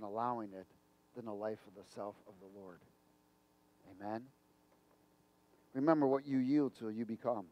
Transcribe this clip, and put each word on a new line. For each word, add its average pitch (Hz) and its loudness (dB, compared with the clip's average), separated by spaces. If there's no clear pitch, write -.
allowing 110 -2
it 92 -12
than 120 -10
the 110 -6
life 107 -4
of 98 -20
the 95 -20
self 104 -8
of 107 -20
the 98 -18
Lord. 92 -16
Amen? 104 -8
Remember, 147 6
what 135 4
you 139 2
yield 135 4
to, 113 -6
you 110 -2
become. 110 -2